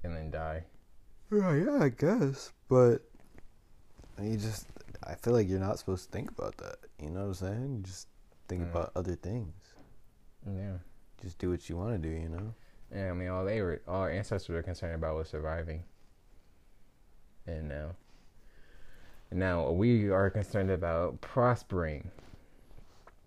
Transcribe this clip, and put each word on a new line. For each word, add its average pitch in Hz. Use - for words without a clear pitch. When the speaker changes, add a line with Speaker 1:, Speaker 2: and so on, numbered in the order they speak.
Speaker 1:
and 85
then 78
die. 80
Speaker 2:
Yeah, 196
yeah, 247
I 143
guess. 147
But 127
you 110
just, 104
I 78
feel 117
like 110
you're 95
not 95
supposed 92
to -
think -
about -
that. -
You 76
know 92
what 101
I'm 95
saying? 107
You 101
just 92
think 90
Speaker 1:
Mm. 85
Speaker 2:
about 85
other 90
things. 90
Speaker 1:
Yeah. 95
Speaker 2:
Just 90
do 90
what 87
you 85
wanna 98
do, 80
you 80
know? 95
Speaker 1:
Yeah, 95
I -
mean, 90
all 92
they 110
were, 85
all 92
our 92
ancestors 98
were 82
concerned 85
about 80
was 80
surviving. 80
And 80
now, 76
now 90
we 104
are 98
concerned 98
about 85
prospering. 98